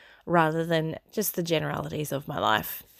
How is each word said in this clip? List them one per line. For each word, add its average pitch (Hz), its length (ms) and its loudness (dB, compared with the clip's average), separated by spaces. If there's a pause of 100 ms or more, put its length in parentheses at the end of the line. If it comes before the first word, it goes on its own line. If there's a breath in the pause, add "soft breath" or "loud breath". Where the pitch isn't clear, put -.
(260 loud breath)
rather 165 380 4
than 160 340 0 (120)
just - 260 -4
the 180 60 0
generalities 151 720 -2
of 143 160 -4
my 143 100 -6
life. 107 440 0 (160 loud breath)